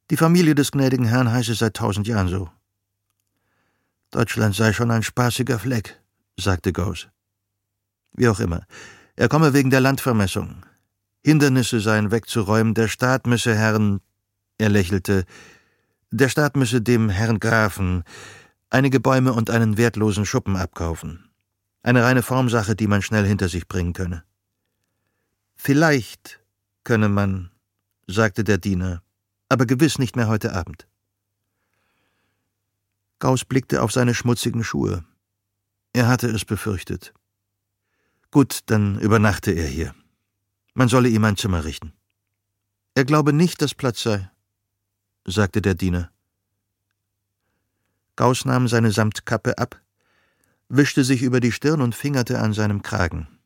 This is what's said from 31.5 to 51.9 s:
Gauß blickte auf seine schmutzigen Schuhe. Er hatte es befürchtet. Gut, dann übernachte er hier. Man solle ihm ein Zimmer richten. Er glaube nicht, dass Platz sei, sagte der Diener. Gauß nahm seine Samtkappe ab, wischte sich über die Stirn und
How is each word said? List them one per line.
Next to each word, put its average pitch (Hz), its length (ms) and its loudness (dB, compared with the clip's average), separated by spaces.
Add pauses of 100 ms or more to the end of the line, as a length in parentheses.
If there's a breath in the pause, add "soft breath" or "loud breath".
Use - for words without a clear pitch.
Gauß 131 260 0
blickte 131 360 -2
auf 117 100 -2
seine 123 220 0
schmutzigen 117 500 -4
Schuhe. 98 420 -4 (880)
Er 123 140 2
hatte 123 200 2
es 110 180 -4
befürchtet. - 680 -8 (1160)
Gut, - 340 2
dann 104 340 0
übernachte 107 520 2
er 82 160 -2
hier. 69 280 -8 (800)
Man 127 140 2
solle 127 220 4
ihm 107 140 2
ein 104 140 2
Zimmer 87 260 -2
richten. 78 300 -12 (1000)
Er 135 100 2
glaube 147 280 2
nicht, 165 280 2
dass 143 140 -2
Platz - 280 -4
sei, 101 280 -4 (920)
sagte 98 360 0
der 95 140 0
Diener. 87 360 -4 (2000)
Gauß 123 300 0
nahm 127 220 0
seine 113 240 2
Samtkappe 110 640 -2
ab, - 240 -8 (880)
wischte 135 340 2
sich 127 180 0
über 127 180 0
die 120 120 0
Stirn 147 300 -2
und 120 140 0